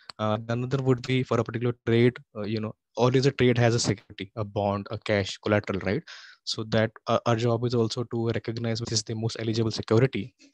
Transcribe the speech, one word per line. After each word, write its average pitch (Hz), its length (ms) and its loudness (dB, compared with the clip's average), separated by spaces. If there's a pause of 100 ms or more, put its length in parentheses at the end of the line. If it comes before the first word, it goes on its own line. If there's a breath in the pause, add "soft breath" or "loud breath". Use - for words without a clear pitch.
(180 loud breath)
Uh, 107 180 0 (120)
another 127 340 -2
would 127 240 0
be 127 160 0
for 117 160 0
a 113 60 2
particular 117 300 -2 (120)
trade, 117 320 4 (180)
uh, 107 60 -6
you 107 180 -4
know, 110 140 -6 (220)
always 127 280 4
a 139 60 6
trade 123 260 4
has 120 180 4
a 117 60 0
security, - 540 -4
a 110 100 -6
bond, 101 460 -2
a 104 80 -8
cash, 101 400 -2
collateral, 101 420 0
right? 95 220 -2 (420 loud breath)
So 113 260 -8
that, 110 200 2 (160)
uh, 117 180 2
our 117 120 2
job 117 280 0
is 120 100 -2
also 117 280 0
to 117 280 -4
recognize 113 500 -4
which 117 100 -8
is 113 140 -2
the 117 100 -8
most 110 240 -4
eligible 113 320 -2
security 110 640 0 (200 soft breath)